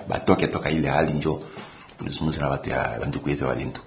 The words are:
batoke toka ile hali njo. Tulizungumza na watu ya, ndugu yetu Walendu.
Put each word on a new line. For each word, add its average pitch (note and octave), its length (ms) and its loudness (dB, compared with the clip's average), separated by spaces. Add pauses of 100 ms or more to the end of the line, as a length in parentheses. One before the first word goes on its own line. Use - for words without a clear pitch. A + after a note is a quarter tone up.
batoke - 380 4
toka D2+ 240 -2
ile D#2 180 4
hali D#2 240 4
njo. D#2 280 0 (580)
Tulizungumza D2 420 -2
na C#2 80 2
watu - 220 -2
ya, - 380 -2
ndugu - 220 -2
yetu C#2 160 0
Walendu. C2 400 -2